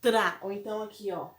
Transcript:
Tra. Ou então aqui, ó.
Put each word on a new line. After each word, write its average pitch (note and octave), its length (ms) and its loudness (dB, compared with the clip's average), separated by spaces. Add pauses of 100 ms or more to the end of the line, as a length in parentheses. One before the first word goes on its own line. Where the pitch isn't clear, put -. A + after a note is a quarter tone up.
Tra. G#3+ 420 4
Ou F#3+ 100 -4
então G#3+ 300 -6
aqui, G#3 300 -6
ó. E3 260 -6